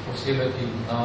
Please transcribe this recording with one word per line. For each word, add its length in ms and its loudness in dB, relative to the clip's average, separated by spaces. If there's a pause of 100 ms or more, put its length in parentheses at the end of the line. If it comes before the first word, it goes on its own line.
osebe, 440 0
ki 160 -2 (160)
na 240 0